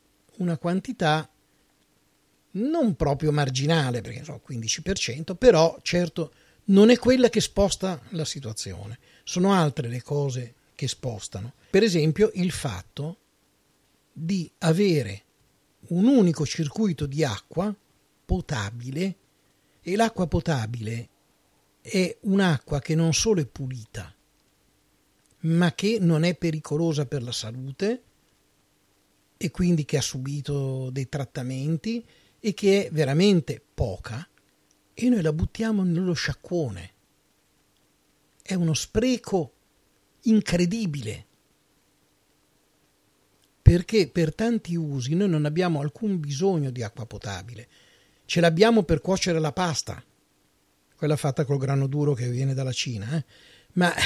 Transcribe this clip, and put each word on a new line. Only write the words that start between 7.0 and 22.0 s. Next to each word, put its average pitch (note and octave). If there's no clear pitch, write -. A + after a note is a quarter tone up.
che A3+
sposta F#3+
la E3
situazione. G#2+
Sono F#3
altre D3+
le A#2+
cose C3
che C3+
spostano. A2
Per G3
esempio F3
il F3+
fatto C#3
di E3
avere D#3+
un F3
unico F3+
circuito D#3+
di C#3+
acqua D#3+
potabile, C3
e F3
l'acqua A3
potabile A#2
è -